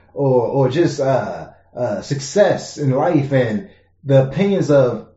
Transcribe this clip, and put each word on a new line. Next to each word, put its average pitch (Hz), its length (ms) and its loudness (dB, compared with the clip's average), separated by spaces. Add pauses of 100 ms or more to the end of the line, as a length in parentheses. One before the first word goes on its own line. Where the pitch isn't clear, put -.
(120)
or, 127 340 2
or 131 240 0
just, 151 300 0
uh, 131 500 -2 (260)
uh, 123 240 -4
success - 800 -2
in 143 120 0
life, 143 420 0
and 113 380 0 (320)
the 135 260 4
opinions 185 440 0
of 123 440 2